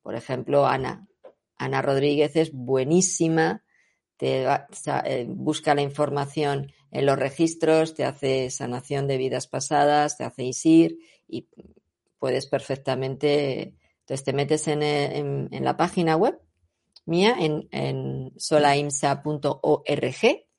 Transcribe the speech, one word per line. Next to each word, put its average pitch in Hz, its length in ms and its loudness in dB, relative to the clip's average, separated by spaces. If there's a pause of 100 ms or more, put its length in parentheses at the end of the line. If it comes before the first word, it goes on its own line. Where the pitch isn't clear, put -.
Por 104 140 -10
ejemplo, 127 500 0
Ana, 131 440 -4 (480)
Ana 131 260 -4
Rodríguez 143 540 2
es 160 160 2
buenísima, 160 1120 0 (520)
te 131 300 -2
va, 120 240 0
sa-, - 340 -6
eh, 127 240 -4
busca 143 460 -2
la 143 80 2
información 139 880 -2 (220)
en 139 140 0
los 135 120 2
registros, 160 760 0
te 135 100 -2
hace 131 460 -2
sanación 131 580 -6
de 139 80 0
vidas 131 320 -2
pasadas, 147 680 2
te 123 60 -6
hace 123 200 -8
isir 160 540 4 (280)
y - 220 -12 (680)
puedes 127 280 -2
perfectamente, 135 1300 -2 (260)
entonces 135 240 -8
te 135 100 -2
metes 143 340 0
en, 147 140 0
en, 143 680 -2
en 135 140 -6
la 131 120 0
página 165 400 0
web 240 220 0 (680)
mía, 185 340 2
en, 151 320 -2
en 135 640 -6
solaimsa 143 840 2
punto 147 400 -2
org 147 840 0 (120)